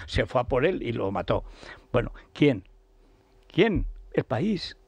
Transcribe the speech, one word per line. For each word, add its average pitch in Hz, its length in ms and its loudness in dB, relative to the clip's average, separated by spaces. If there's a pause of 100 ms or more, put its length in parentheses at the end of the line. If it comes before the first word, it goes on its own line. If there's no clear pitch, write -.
se - 180 0
fue 123 160 0
a - 20 2
por 127 220 0
él 185 180 0
y 117 80 -4
lo 113 180 -2
mató? 107 360 -2 (480)
Bueno, 117 180 0 (220)
¿quién? 135 340 4 (840)
¿Quién? 190 340 2 (280)
El - 120 0
País. 180 520 -4 (100)